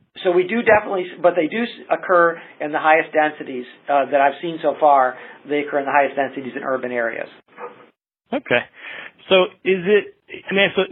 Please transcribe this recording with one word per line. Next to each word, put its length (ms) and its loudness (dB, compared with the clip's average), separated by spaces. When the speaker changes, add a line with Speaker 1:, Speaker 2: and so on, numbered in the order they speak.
Speaker 1:
so 80 2
we 120 4
do 180 -2
definitely, 440 2
but 120 6
they 120 0
do 160 -2
s-, 260 -10
occur 500 2
in 100 -6
the 60 -2
highest 360 2
densities, 520 -2
uh, 220 2
that 100 4
I've 220 2
seen 180 -8
so 180 0
far. 380 4
They 160 -2
occur 140 -4
in 60 -4
the 60 -6
highest 240 2
densities 400 -6
in 60 -10
urban 300 -4
areas. 360 -4
Speaker 2:
Okay. 300 0
So 180 4
is 240 0
it, 240 2
I 40 -4
mean, 220 2
so, 60 0